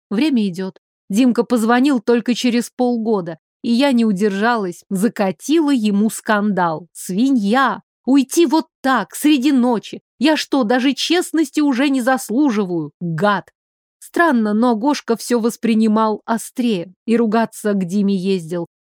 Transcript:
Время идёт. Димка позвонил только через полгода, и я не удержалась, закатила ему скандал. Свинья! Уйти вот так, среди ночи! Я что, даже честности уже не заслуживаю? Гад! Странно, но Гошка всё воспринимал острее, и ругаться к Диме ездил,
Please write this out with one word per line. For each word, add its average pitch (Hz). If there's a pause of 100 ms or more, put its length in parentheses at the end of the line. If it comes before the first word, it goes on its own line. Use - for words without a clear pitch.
(100)
Время 233
идёт. 185 (300)
Димка 233
позвонил 247
только 240
через 240
полгода, 220 (240)
и 233
я 269
не 233
удержалась, 208
закатила 220
ему 214
скандал. 185
Свинья! 233 (220)
Уйти 277
вот 311 (160)
так, 254
среди 294
ночи! 240 (180)
Я 302
что, 269
даже 247
честности 311
уже 285
не 269
заслуживаю? 214 (100)
Гад! 175 (500)
Странно, 240
но 240
Гошка 247
всё 240
воспринимал 220
острее, 220 (120)
и 226
ругаться 220
к 190
Диме 196
ездил, 175 (180)